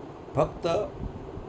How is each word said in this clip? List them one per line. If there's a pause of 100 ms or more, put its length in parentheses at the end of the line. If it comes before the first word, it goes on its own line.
(360)
फक्त (800)